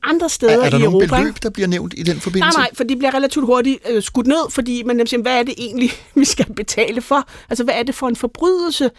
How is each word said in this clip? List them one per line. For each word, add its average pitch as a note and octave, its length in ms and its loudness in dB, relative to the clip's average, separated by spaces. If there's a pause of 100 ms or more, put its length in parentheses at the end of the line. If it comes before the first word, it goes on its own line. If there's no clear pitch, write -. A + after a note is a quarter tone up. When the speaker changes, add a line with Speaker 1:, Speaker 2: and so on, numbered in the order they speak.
Speaker 1:
andre E4 260 0
steder A3+ 220 2
Speaker 2:
Er, B3 140 4
er - 40 2
der C#3 80 2
Speaker 1:
i C#3 40 4
Speaker 2:
nogle F3 240 4
Speaker 1:
Europa. B3 160 2
Speaker 2:
beløb, D4 220 0
der A3 60 -4
bliver G3 180 -2
nævnt F3 300 -2
i E3 60 -8
den D#3+ 160 0
forbindelse? G3 380 0
Speaker 1:
Nej, C4 80 2
nej, A#3+ 80 -2
for B3+ 100 -4
de B3 120 -2
bliver C4 180 0
relativt C4+ 320 0
hurtigt, B3 340 2 (100)
øh, A3 140 0
skudt A#3+ 240 -2
ned, D4+ 220 2
fordi A#3+ 340 -4
man A#3+ 120 -2
nemlig A#3 140 0
siger, A#3+ 120 -2
"Hvad B3 180 0
er B3 40 2
det B3+ 140 -4
egentlig, A#3+ 340 -2 (140)
<laughs> - 100 -20
vi C4+ 100 6
skal - 280 0
betale A3 480 -2
for? C#4 260 0 (220)
Altså, A#3+ 140 -2
hvad B3 140 0
er A#3+ 60 -2
det B3+ 120 -4
for C4 120 -4
en A#3+ 80 -2
forbrydelse, E4 840 -2